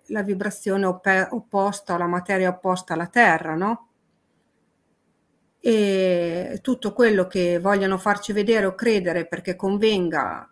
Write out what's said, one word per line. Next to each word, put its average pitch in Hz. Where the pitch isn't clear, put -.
la 208
vibrazione 196
oppe-, 185
opposta, 202
la 175
materia 185
opposta 180
alla 170
Terra, 160
no? 208
E 185
tutto 240
quello 214
che 175
vogliono 196
farci 202
vedere 208
o 190
credere 180
perché 175
convenga 185